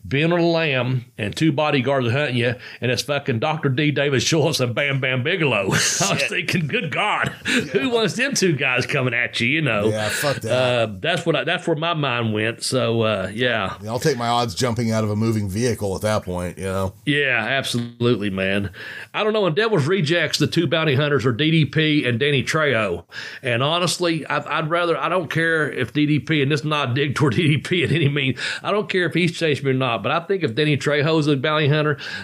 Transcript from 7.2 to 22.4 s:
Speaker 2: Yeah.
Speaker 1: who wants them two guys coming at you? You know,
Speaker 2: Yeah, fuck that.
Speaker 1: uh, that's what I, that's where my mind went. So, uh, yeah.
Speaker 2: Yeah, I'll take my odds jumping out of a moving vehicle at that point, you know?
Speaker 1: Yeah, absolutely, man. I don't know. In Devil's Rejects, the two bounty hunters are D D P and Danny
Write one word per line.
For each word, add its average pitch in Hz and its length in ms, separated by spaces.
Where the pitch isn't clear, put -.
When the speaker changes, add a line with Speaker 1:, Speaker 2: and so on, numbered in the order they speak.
Speaker 2:
Yeah. 247 140
Speaker 1:
who 254 280
wants 226 240
them 254 220
two 175 200
guys 131 300
coming 127 300
at 120 240
you? 120 80
You 151 160
know, 110 260
Speaker 2:
Yeah, 107 200
fuck 139 320
that. 110 100
Speaker 1:
uh, 123 480
that's 165 260
what 160 100
I, 131 80
that's 175 220
where 170 100
my 165 200
mind 120 400
went. 110 280
So, 117 380
uh, 98 320
yeah. 110 480
Speaker 2:
Yeah, 104 80
I'll 120 80
take 147 180
my 120 120
odds 120 260
jumping 120 380
out 110 120
of 104 60
a 104 60
moving 107 340
vehicle 104 460
at 85 80
that 107 180
point, 90 380
you 92 60
know? 95 280
Speaker 1:
Yeah, 139 420
absolutely, 120 800
man. 98 400
I 185 120
don't 214 100
know. 208 140
In 156 80
Devil's 202 320
Rejects, 165 500
the 151 80
two 165 220
bounty 160 260
hunters 143 320
are 131 60
D 147 180
D 160 160
P 151 400
and 120 140
Danny 143 240